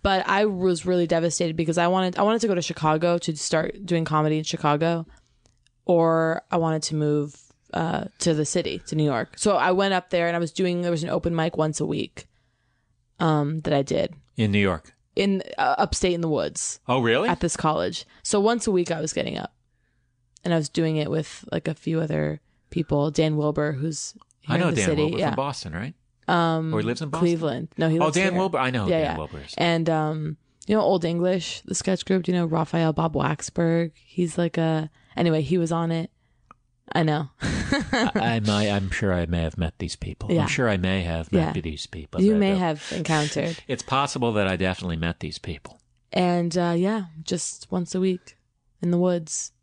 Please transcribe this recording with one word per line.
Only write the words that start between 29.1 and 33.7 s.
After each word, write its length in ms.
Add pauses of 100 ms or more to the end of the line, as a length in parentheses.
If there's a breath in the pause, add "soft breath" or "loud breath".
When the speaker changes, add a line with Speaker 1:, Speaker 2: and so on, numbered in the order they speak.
Speaker 1:
yeah. 60
Speaker 2:
Wilbur 280
is. 120
Speaker 1:
And, 320
um, 480 (300)
you 80
know, 60
Old 240
English, 560
the 140
sketch 300
group. 180
Do 80
you 60
know 80
Raphael 480
Bob 200
Waxberg? 800